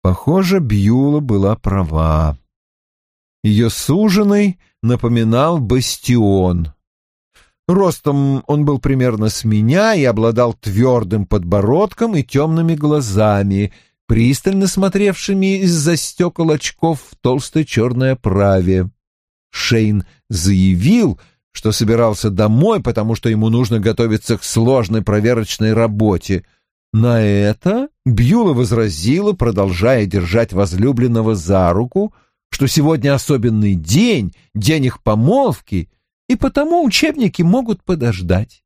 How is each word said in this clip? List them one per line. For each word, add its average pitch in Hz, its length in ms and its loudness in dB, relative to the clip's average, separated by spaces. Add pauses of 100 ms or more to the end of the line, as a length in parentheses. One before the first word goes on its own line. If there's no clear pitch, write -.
Похоже, 175 580 0
Бьюла 127 600 2
была 107 360 0
права. 80 800 0 (1040)
Ее 107 260 2
суженый 202 880 0 (220)
напоминал 120 760 0
бастион. 98 1120 0 (920)
Ростом 143 800 0
он 147 180 0
был 143 140 0
примерно 123 500 0
с - 160 -8
меня 135 500 2
и 151 80 0
обладал 117 500 0
твердым 107 720 0
подбородком 110 880 -2
и 139 80 0
темными 160 520 0
глазами, 104 960 0 (320)
пристально 139 640 0
смотревшими 196 920 -2
из-за 170 360 0
стекол - 560 -4
очков 156 580 -4
в - 60 -20
толстой 139 480 -2
черной 127 480 -2
оправе. 95 800 0 (600)
Шейн 107 560 -2 (240)
заявил, 95 880 2 (340)
что - 180 -2
собирался 113 580 0
домой, 110 520 2
потому 113 340 -4
что 117 140 -4
ему 110 200 0
нужно 117 300 0
готовиться 107 580 -2
к - 60 -14
сложной 113 580 0
проверочной 110 680 -2
работе. 104 720 0 (500)
На 117 260 2
это 107 680 0 (160)
Бьюла 139 480 2
возразила, 117 800 0
продолжая 104 720 0
держать 95 480 -2
возлюбленного 113 800 0
за 90 400 0
руку, 123 400 -2 (360)
что 139 180 -2
сегодня 143 480 0
особенный 110 580 0
день, 113 600 0 (180)
день 131 320 0
их - 160 -4
помолвки — 123 880 0 (400)
и 247 60 2
потому 302 500 0
учебники 262 560 -2
могут 214 420 0
подождать. 104 840 -4